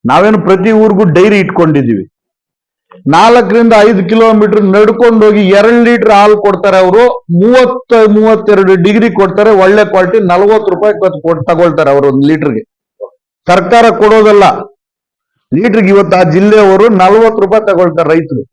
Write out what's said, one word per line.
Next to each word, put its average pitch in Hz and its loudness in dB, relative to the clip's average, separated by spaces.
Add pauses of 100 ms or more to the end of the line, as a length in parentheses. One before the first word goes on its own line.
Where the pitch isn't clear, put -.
ನಾವೇನು 180 0
ಪ್ರತಿ 190 0
ಊರಿಗೂ 214 0
ಡೈರಿ 190 2
ಇಟ್ಕೊಂಡಿದೀವಿ. 143 -2 (960)
ನಾಲ್ಕರಿಂದ 226 0
ಐದು 202 0
ಕಿಲೋಮೀಟರ್ 214 0
ನಡ್ಕೊಂಡು 220 0
ಹೋಗಿ 208 0
ಎರಡು 226 2
ಲೀಟರ್ 233 0
ಹಾಲು 208 2
ಕೊಡ್ತಾರೆ 196 -2
ಅವರು, 196 0
ಮೂವತ್ತ, 247 0 (160)
ಮೂವತ್ತೆರಡು 208 0
ಡಿಗ್ರಿ 208 0
ಕೊಡ್ತಾರೆ, 196 -2
ಒಳ್ಳೆ 202 2
ಕ್ವಾಲಿಟಿ, 190 -2
ನಲವತ್ತು 196 0
ರೂಪಾಯಿ 202 -2
ಕೊಟ್ಟು 185 -4
ಕೊಡ್-, 165 -4
ತಗೊಳ್ತಾರೆ 160 0
ಅವರು 139 0
ಒಂದು 139 0
ಲೀಟರ್ಗೆ. 151 -4 (840)
ಸರ್ಕಾರ 202 2
ಕೊಡೋದಲ್ಲ, 214 2 (1120)
ಲೀಟರ್ಗೆ 190 -2
ಇವತ್ತು 196 0
ಆ 170 0
ಜಿಲ್ಲೆಯವರು 202 2
ನಲವತ್ತು 214 0
ರೂಪಾಯಿ 202 -2
ತಗೊಳ್ತಾರೆ 165 -2
ರೈತರು. 156 -4